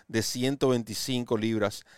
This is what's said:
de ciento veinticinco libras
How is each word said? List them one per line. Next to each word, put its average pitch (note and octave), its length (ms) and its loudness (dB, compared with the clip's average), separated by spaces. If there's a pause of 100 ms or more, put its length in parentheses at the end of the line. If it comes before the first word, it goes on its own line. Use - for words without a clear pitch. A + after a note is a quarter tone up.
de A2 160 0
ciento C3 460 0
veinticinco A#2+ 680 0
libras G#2+ 480 0 (140)